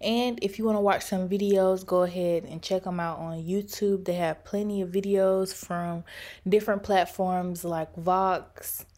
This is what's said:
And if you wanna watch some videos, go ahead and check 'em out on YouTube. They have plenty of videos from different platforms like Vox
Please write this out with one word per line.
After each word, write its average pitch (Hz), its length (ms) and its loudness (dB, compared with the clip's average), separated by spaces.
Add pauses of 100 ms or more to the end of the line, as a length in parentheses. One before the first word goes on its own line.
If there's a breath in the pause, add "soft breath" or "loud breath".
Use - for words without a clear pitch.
And 240 420 0
if 202 160 -2
you 220 60 -2
wanna 214 160 2
watch 202 240 4
some 185 240 -2
videos, 190 580 2
go 180 160 4
ahead 175 400 0
and 165 180 -10
check 185 240 -2
'em 180 140 -4
out 165 220 -4
on 165 180 -8
YouTube. 196 640 -2
They 175 100 0
have 170 280 -2
plenty 202 380 -4
of 180 80 -2
videos 190 640 2
from 175 480 -6 (460 loud breath)
different 208 340 2
platforms 180 840 0
like 165 300 -4
Vox 180 880 0 (140)